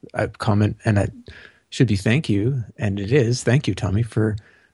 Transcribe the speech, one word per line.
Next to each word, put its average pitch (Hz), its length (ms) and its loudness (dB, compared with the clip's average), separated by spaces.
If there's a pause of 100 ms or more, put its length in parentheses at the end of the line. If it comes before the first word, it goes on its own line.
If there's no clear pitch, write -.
(140)
uh, - 140 -2 (100)
comment, 104 480 2
and 104 120 2
I 101 120 2 (600)
should 127 180 2
be 107 80 2
thank 117 340 0
you, 113 340 0 (140)
and 101 220 -2
it 101 120 -4
is, 123 320 2
thank 123 240 2
you, 95 80 -2
Tommy, 101 280 -2
for, 110 320 0 (380)